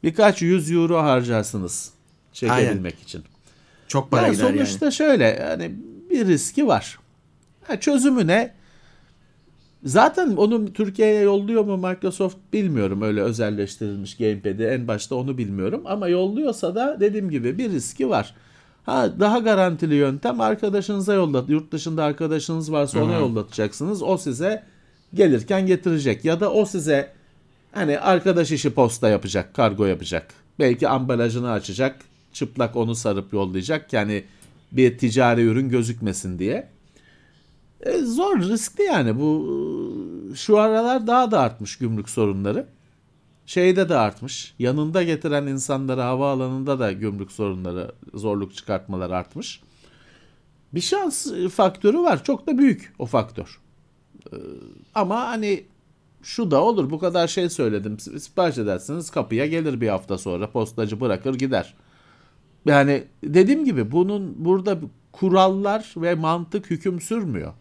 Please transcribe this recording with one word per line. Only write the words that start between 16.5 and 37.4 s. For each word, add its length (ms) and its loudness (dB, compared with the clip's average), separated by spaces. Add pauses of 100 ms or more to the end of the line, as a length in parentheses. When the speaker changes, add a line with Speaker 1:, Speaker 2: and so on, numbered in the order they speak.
Speaker 1:
da 240 -2
dediğim 300 0
gibi 280 -2
bir 140 -4
riski 380 -4
var. 260 -2 (480)
Ha, 360 0
daha 200 4
garantili 560 2
yöntem 460 0
arkadaşınıza 720 0
yollat. 360 2
Yurt 220 0
dışında 320 -4
arkadaşınız 680 -2
varsa 320 0
ona 100 2
Speaker 2:
Hı 40 0
hı. 40 2
Speaker 1:
yollatacaksınız. 840 -2
O 140 0
size 460 -4 (500)
gelirken 540 4
getirecek. 580 2
Ya 140 2
da 120 2
o 140 4
size 480 0 (600)
hani 260 0
arkadaş 520 2
işi 220 -2
posta 360 2
yapacak, 440 0
kargo 320 2
yapacak. 480 -4 (260)
Belki 280 2
ambalajını 640 0
açacak, 500 -4 (320)
çıplak 420 -4
onu 200 0
sarıp 380 -2
yollayacak. 600 -2
Yani 300 0 (480)
bir 260 4
ticari 440 2
ürün 280 2
gözükmesin 720 -4
diye. 300 -4 (1120)